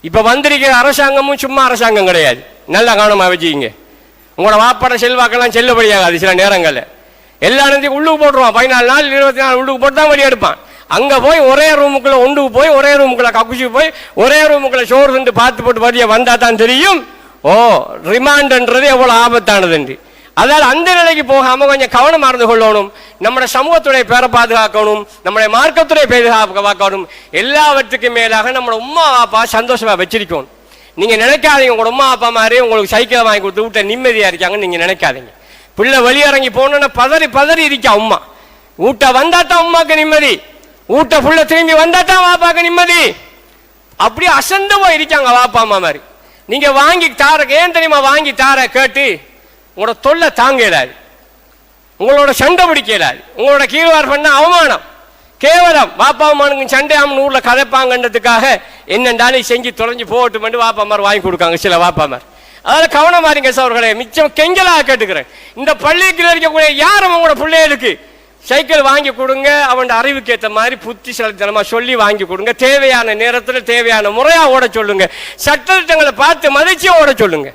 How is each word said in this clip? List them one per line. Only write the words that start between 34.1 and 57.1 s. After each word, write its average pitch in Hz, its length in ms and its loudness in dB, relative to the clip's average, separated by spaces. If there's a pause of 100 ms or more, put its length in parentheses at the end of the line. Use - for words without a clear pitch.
இருக்காங்கன்னு 185 340 -4
நீங்க 175 180 -6
நினைக்காதீங்க. 139 480 -4 (460)
பிள்ளை 262 280 2
வெளியிறங்கி 269 520 0
போனோன்னா 285 300 0 (120)
பதறி 302 260 2 (120)
பதறி 320 320 2
இருக்கா 247 300 0
உம்மா. 220 180 -2 (680)
வீட்டை 269 240 0 (100)
வந்தா 339 220 2 (100)
தான் 339 160 2
உம்மாக்கு 330 360 0
நிம்மதி, 302 320 0 (600)
வீட்டை 302 300 2
புள்ள 320 160 2 (100)
திரும்பி 320 320 2
வந்தா 339 180 2 (100)
தான் 370 160 2
வாப்பாக்கு 339 420 0
நிம்மதி. 349 340 0 (1040)
அப்படியே 320 240 -2 (100)
அசந்து 392 420 -2
போய் 339 160 2
இருக்காங்க 294 400 -2
வாப்பா 247 280 2
அம்மா 202 200 -2
மாதிரி. 147 140 -4 (520)
நீங்க 285 160 0 (140)
வாங்கி 330 260 2 (140)
தார, 302 180 2 (200)
ஏன் 349 160 0
தெரியுமா 320 220 0 (120)
வாங்கி 294 220 0 (120)
தார 269 160 2 (160)
கேட்டு 269 300 0 (680)
உங்களோட 220 200 -6 (120)
தொல்லை 320 220 2 (120)
தாங்க 254 260 2
இயலாது, 139 260 -2 (1080)
உங்களோட 277 300 2 (120)
சண்டை 349 280 2
பிடிக்க 285 240 -2
இயலாது, 139 260 -2 (180)
உங்களோட 277 260 2 (100)
கீழ்வார் 311 380 2
பண்ண 294 140 -2 (120)
அவமானம், 320 460 2 (600)
கேவலம். 320 560 2
வாப்பா 277 320 2
அம்மானுக்கு 277 420 -2
சண்டை 294 280 0
ஆமன் 277 220 -2